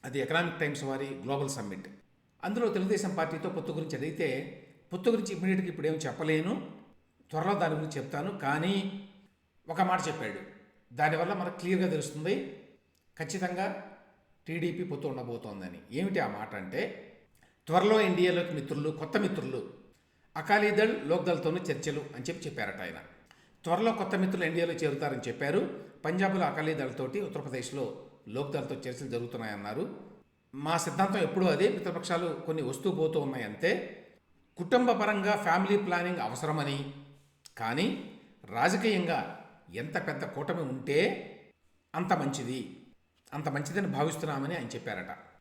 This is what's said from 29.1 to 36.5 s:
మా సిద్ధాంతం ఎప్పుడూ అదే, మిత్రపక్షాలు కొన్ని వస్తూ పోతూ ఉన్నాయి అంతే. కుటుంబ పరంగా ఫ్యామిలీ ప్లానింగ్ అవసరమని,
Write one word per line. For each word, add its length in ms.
మా 220
సిద్ధాంతం 400
ఎప్పుడూ 280
అదే, 240
మిత్రపక్షాలు 580
కొన్ని 160
వస్తూ 300
పోతూ 280
ఉన్నాయి 240
అంతే. 560
కుటుంబ 340
పరంగా 400
ఫ్యామిలీ 460
ప్లానింగ్ 420
అవసరమని, 760